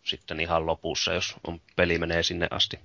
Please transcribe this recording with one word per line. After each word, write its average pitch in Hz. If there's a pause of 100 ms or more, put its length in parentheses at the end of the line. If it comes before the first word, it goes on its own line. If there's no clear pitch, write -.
sitten -
ihan 82
lopussa, 82
jos 87 (120)
on, 85 (160)
peli 85
menee 85
sinne 85
asti. -